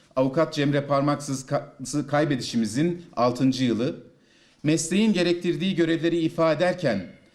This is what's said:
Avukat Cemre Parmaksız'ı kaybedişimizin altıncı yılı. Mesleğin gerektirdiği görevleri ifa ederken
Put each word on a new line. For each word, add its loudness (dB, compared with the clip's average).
Avukat 0
Cemre 0
Parmaksız'ı -2
kaybedişimizin 0
altıncı 2
yılı. -2
Mesleğin 2
gerektirdiği 0
görevleri 2
ifa 2
ederken 0